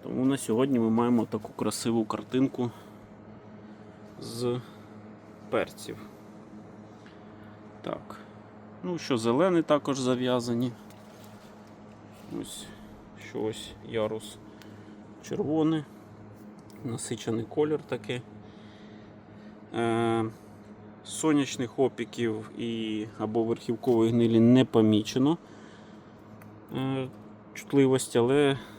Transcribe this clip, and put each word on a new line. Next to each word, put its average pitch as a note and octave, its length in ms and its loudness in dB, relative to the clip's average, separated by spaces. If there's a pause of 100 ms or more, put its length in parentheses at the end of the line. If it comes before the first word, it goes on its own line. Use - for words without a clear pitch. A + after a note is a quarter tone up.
Тому B2+ 220 -4
на C3+ 120 2
сьогодні B2+ 420 0
ми A2+ 120 2
маємо A#2 340 4
таку - 280 -8
красиву A2+ 520 -2
картинку A#2+ 680 -2 (1500)
з A#2+ 400 -4 (920)
перців. - 460 -4 (1900)
Так. - 340 -8 (680)
Ну, F3+ 160 -6
що C3 200 -2
зелені D#3 440 2
також C#3+ 360 0
зав'язані. B2 760 0 (1700)
Ось, - 260 -14 (640)
що A#2 140 -8
ось - 280 -8 (180)
ярус A2 500 -4 (840)
червоний, D#3 600 0 (1000)
насичений A2+ 600 -6
колір D3+ 440 0
такий. B2 340 -6 (1500)
Е, A2+ 500 0 (800)
сонячних C#3+ 720 -2
опіків A2+ 800 -2
і, A2 480 -4 (120)
або A2 260 0
верхівкової A2+ 680 2
гнилі A#2 300 6
не B2 240 10
помічено, A2+ 760 4 (1400)
е, C3 320 -4 (460)
чутливості, C3 640 4
але C3+ 400 4 (200)